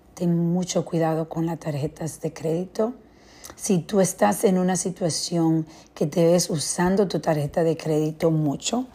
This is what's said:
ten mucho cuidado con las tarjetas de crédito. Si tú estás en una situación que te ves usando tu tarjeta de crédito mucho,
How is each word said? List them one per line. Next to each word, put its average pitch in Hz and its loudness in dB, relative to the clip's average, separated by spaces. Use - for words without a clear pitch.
ten 175 0
mucho 170 0
cuidado 160 0
con 165 -4
las 165 -4
tarjetas 151 -8
de 156 -6
crédito. 185 -4
Si 180 0
tú 196 0
estás 190 0
en 185 4
una 185 2
situación 165 0
que 160 0
te 165 2
ves 170 4
usando 185 0
tu 170 -2
tarjeta 151 0
de 160 2
crédito 156 0
mucho, 156 0